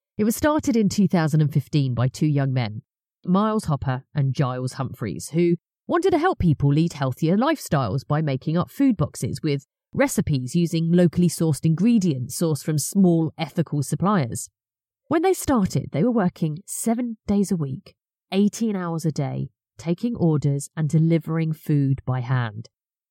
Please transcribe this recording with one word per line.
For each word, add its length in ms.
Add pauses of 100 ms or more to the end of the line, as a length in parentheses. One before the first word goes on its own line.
(180)
It 60
was 100
started 420
in 120
two 200
thousand 320
and 120
fifteen 420
by 140
two 180
young 260
men, 300 (420)
Miles 420
Hopper 380 (100)
and 200
Giles 380
Humphreys, 580
who 260 (300)
wanted 260
to 60
help 200
people 320
lead 240
healthier 420
lifestyles 680
by 160
making 340
up 140
food 260
boxes 460
with 240 (260)
recipes 640
using 380
locally 360
sourced 360
ingredients 760
sourced 220
from 160
small 600
ethical 440
suppliers. 640 (600)
When 140
they 100
started, 600
they 100
were 80
working 560
seven 600
days 260
a 40
week, 380 (380)
eighteen 440
hours 280
a 80
day, 380 (260)
taking 400
orders 600
and 120
delivering 640
food 540
by 140
hand. 480 (420)